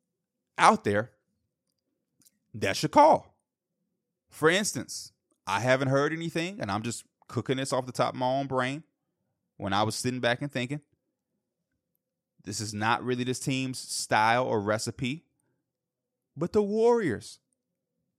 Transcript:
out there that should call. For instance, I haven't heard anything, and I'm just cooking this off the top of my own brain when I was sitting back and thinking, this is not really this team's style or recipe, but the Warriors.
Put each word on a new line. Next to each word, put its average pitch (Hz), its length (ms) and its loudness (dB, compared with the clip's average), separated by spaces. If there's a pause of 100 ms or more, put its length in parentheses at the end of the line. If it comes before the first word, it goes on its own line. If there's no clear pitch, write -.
(580)
out 196 260 6
there 107 280 0 (1400)
that 101 200 -2
should - 160 -2
call. - 440 6 (960)
For 156 200 2
instance, - 640 -2 (320)
I 98 140 0
haven't 131 300 2
heard 143 220 2
anything, 165 480 -6
and 98 120 -4
I'm 107 100 -2
just 117 240 -8 (220)
cooking 127 300 -4
this 135 140 -6
off 127 140 -2
the 127 60 -12
top 120 220 0
of 127 60 -10
my 127 60 -2
own 135 220 -2
brain 131 360 -4 (760)
when 98 160 -4
I 104 100 2
was 110 120 -2
sitting 123 240 -4
back 120 220 0
and 143 100 -8
thinking, 131 300 -6 (1600)
this 107 160 -10
is 107 140 -8
not 107 300 0
really 123 200 -2
this 123 160 -4
team's 131 380 -4
style 117 680 0
or 117 140 0
recipe, 117 640 -4 (1120)
but 165 160 -4
the 214 120 4
Warriors. 220 760 0 (800)